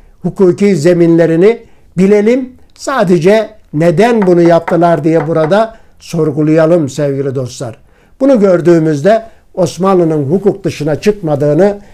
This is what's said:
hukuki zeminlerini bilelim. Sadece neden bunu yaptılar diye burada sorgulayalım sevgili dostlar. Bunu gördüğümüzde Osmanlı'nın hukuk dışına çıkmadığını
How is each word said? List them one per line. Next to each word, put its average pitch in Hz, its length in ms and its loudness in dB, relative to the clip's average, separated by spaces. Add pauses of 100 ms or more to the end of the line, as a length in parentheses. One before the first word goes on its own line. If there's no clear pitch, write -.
(220)
hukuki 185 540 0
zeminlerini 165 840 2 (380)
bilelim. 208 560 0 (240)
Sadece 208 720 0 (240)
neden 180 540 0
bunu 175 140 4
yaptılar 170 600 2
diye 160 240 0
burada 165 480 -2 (240)
sorgulayalım 156 920 0
sevgili 139 460 -6
dostlar. 127 420 -10 (420)
Bunu 262 200 2
gördüğümüzde 170 840 2 (300)
Osmanlı'nın 165 800 -2
hukuk 196 320 -2
dışına 151 320 -4
çıkmadığını 165 840 -2 (160)